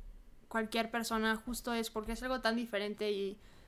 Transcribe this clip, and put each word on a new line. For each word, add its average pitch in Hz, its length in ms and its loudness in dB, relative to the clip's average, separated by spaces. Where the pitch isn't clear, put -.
cualquier 226 440 2
persona 220 440 2
justo 233 380 -2
es 226 160 2
porque 220 240 -2
es 226 100 -4
algo 254 180 0
tan 226 140 4
diferente 208 560 0
y 196 260 0